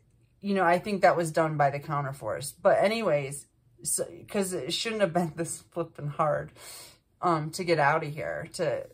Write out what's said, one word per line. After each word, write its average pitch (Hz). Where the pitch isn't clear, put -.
you 202
know, 190
I 175
think 196
that 170
was 165
done 160
by 143
the 143
counterforce. 139
But 170
anyways, 156
so, -
'cause 190
it 143
shouldn't 220
have 170
been 170
this 165
flippin' 165
hard, 147
um, 156
to 185
get 165
out 147
of 147
here, 156
to 143